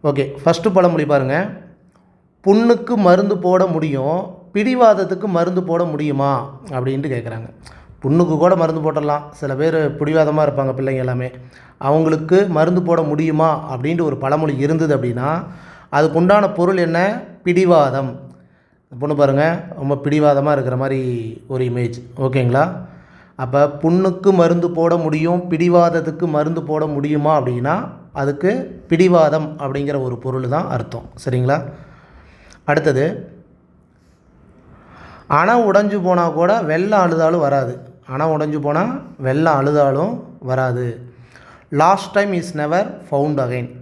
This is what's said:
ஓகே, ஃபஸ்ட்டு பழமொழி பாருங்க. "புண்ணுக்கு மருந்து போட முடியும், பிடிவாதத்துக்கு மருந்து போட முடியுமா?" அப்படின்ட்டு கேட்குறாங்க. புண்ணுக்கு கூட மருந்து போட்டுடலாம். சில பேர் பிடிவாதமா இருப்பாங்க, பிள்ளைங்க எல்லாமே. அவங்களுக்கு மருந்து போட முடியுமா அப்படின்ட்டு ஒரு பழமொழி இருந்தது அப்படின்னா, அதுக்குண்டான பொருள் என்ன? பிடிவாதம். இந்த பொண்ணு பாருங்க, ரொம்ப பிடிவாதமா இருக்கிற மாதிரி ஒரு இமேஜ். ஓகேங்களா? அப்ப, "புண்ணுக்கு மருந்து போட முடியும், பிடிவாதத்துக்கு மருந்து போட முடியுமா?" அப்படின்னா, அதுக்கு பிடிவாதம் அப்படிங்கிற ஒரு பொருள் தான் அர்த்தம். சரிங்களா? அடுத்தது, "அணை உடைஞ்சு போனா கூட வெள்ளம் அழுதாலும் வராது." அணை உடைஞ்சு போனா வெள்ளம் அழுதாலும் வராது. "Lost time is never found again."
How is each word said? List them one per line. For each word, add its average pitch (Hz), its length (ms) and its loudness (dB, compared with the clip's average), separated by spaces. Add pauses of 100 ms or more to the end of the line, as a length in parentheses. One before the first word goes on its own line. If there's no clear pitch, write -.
ஓகே, 139 340 -2
ஃபஸ்ட்டு 170 360 2
பழமொழி 175 320 4
பாருங்க. 139 300 0 (1080)
"புண்ணுக்கு 233 500 4
மருந்து 190 420 4
போட 185 280 2
முடியும், 156 540 -2 (340)
பிடிவாதத்துக்கு 208 720 2
மருந்து 180 360 0
போட 165 200 -2
முடியுமா?" 147 480 -2 (340)
அப்படின்ட்டு 135 460 -4
கேட்குறாங்க. 113 360 -8 (520)
புண்ணுக்கு 160 380 2
கூட 180 180 4
மருந்து 160 260 0
போட்டுடலாம். 147 400 -2 (100)
சில 135 240 -6
பேர் 156 400 0
பிடிவாதமா 156 480 2
இருப்பாங்க, 135 300 -2
பிள்ளைங்க 135 240 -4
எல்லாமே. 127 340 -4 (460)
அவங்களுக்கு 160 720 2
மருந்து 170 320 2
போட 170 200 0
முடியுமா 156 480 0 (200)
அப்படின்ட்டு 143 320 -4
ஒரு 143 160 -2
பழமொழி 143 400 -2
இருந்தது 147 400 0
அப்படின்னா, 123 320 -4 (640)
அதுக்குண்டான 170 640 2
பொருள் 180 240 0
என்ன? 165 220 0 (440)
பிடிவாதம். 156 680 2 (800)
இந்த 123 80 -16
பொண்ணு 147 160 -2
பாருங்க, 147 500 2 (100)
ரொம்ப 139 200 -4
பிடிவாதமா 147 560 2
இருக்கிற 127 260 0
மாதிரி 135 240 -2 (460)
ஒரு 127 180 -2
இமேஜ். 120 320 -4 (200)
ஓகேங்களா? 131 460 2 (720)
அப்ப, 135 320 2
"புண்ணுக்கு 185 680 2
மருந்து 175 380 2
போட 170 260 2
முடியும், 165 520 -2
பிடிவாதத்துக்கு 165 800 2
மருந்து 156 360 -2
போட 151 240 -2
முடியுமா?" 147 520 0
அப்படின்னா, 127 360 -2 (380)
அதுக்கு 147 380 -2 (360)
பிடிவாதம் 160 680 2
அப்படிங்கிற 143 460 -4
ஒரு 123 140 -6
பொருள் 131 300 -6
தான் 151 220 -2
அர்த்தம். 117 360 -6 (100)
சரிங்களா? 127 420 -2 (1080)
அடுத்தது, 147 400 0 (2250)
"அணை 175 340 2
உடைஞ்சு 202 420 2
போனா 175 260 2
கூட 180 320 2
வெள்ளம் 185 400 0
அழுதாலும் 165 380 2
வராது." 135 400 0 (280)
அணை 139 200 -4
உடைஞ்சு 151 320 -2
போனா 147 240 -2 (340)
வெள்ளம் 147 380 0
அழுதாலும் 147 680 0 (160)
வராது. 127 480 -2 (840)
"Lost 180 400 2
time 202 220 0
is 170 200 -4
never 151 300 -2 (280)
found 143 260 0
again." 123 300 -4 (140)